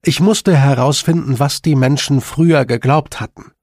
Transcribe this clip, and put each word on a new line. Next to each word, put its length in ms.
Ich 160
musste 340
herausfinden, 800
was 240
die 140
Menschen 460
früher 420
geglaubt 560
hatten 320